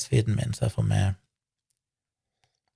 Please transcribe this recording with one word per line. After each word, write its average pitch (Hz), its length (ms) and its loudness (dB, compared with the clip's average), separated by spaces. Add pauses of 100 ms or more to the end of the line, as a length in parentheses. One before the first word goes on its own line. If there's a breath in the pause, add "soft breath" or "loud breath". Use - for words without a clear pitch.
S-feeden 113 360 0
min, 107 200 -4
så 117 100 -2
jeg 110 80 -2
får 110 140 0
med 98 260 2 (1600)